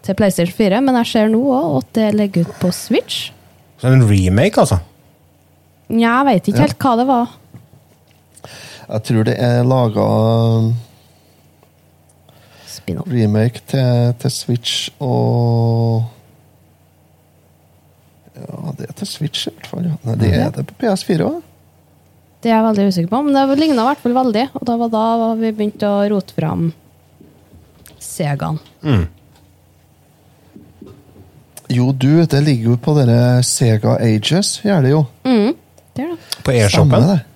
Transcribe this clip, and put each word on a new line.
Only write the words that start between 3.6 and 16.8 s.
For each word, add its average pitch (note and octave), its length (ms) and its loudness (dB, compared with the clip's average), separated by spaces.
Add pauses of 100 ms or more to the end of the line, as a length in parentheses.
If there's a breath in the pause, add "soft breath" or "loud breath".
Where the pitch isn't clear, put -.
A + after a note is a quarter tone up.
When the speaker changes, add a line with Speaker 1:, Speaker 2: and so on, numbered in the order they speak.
Speaker 2:
Så B2+ 80 -2
en C3 140 6
remake, G2+ 560 2
altså? F#2+ 220 2 (1080)
Speaker 1:
Nja, A#3 340 2
jeg - 20 2
vet A3 220 2
ikke G#3 100 -2
Speaker 3:
Ja. C4+ 80 4
Speaker 1:
helt - 120 -6
hva B3 180 2
det B3 100 0
var. B3 220 0 (1600 loud breath)
Speaker 3:
Jeg A2 140 -4
tror A2 200 0
det A#2 140 -2
er A#2+ 240 0
laget, B2 340 0
um, A2+ 760 2 (1900 loud breath)
Speaker 1:
Spin-off. - 420 -10
Speaker 3:
remake A2+ 580 0
til, B2 520 0
til A#2 120 -4
Switch - 600 -6 (100)
og, A#2 1040 0 (2250 soft breath)